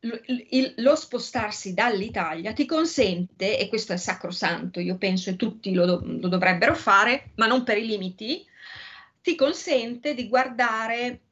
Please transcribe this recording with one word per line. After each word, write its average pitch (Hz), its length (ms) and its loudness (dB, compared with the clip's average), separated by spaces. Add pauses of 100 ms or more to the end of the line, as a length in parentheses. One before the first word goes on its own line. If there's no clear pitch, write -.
lo, 226 240 -6
il, 262 520 -2
lo 262 180 6
spostarsi 226 760 -6
dall'Italia 190 800 -2
ti 285 120 0
consente, 208 960 0
e 202 80 0
questo 208 260 -4
è 175 40 -2
sacrosanto, 175 840 -4
io 180 180 -4
penso, 190 320 0
e 185 60 -2
tutti 196 380 -4
lo 180 120 6
do-, 180 180 2
lo - 260 -4
dovrebbero 185 440 4
fare, 226 640 4
ma 220 120 2
non 247 160 4
per 226 140 2
i 226 80 -2
limiti, 214 600 -4 (760)
ti 339 140 0
consente 269 760 0
di 233 160 -6
guardare 240 920 0 (100)